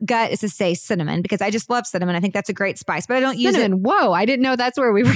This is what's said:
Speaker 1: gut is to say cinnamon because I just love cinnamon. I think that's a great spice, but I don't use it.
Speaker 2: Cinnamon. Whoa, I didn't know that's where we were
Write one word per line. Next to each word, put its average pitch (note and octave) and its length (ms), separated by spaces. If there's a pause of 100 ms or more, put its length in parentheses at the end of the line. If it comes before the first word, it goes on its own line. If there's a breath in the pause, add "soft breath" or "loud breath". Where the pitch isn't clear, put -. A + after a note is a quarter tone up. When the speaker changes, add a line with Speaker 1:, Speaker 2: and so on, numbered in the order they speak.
Speaker 1:
gut A3+ 280
is - 80
to G#3+ 80
say F3+ 240
cinnamon E3 480
because F#3+ 180
I G3+ 100
just A3 200
love A#3+ 180
cinnamon. F3 300
I - 20
think F#3+ 140
that's G3+ 160
a G3+ 40
great G3 240
spice, E3+ 280
but B3 100
I C4 60
don't C4 160
use F#4 180
it. D#4 60
Speaker 2:
Cinnamon. F#3+ 200
Whoa, C4+ 300
I F3+ 140
didn't B3+ 180
know C4 140
that's B3 200
where B3+ 140
we G3+ 120
were A#3+ 120